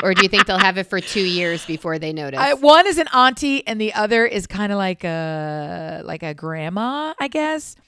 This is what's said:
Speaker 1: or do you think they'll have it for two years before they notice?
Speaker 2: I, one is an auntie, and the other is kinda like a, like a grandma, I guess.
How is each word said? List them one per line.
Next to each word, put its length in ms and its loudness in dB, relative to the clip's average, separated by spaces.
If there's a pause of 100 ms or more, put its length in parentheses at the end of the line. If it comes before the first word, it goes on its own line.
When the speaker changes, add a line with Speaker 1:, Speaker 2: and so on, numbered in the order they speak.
Speaker 1:
or 100 4
do 80 4
you 80 4
think 160 6
they'll 140 0
have 180 4
it 60 -2
for 180 -2
two 240 -2
years 400 -2
before 320 -6
they 160 -6
notice? 260 -6
Speaker 2:
I, 140 2
one 320 8
is 140 0
an 160 0
auntie, 500 2
and 160 -4
the 140 -2
other 320 2
is 180 -4
kinda 320 -4
like 260 -2
a, 1040 -6
like 160 -10
a 140 -8
grandma, 840 -6
I 80 -4
guess. 480 -4 (120)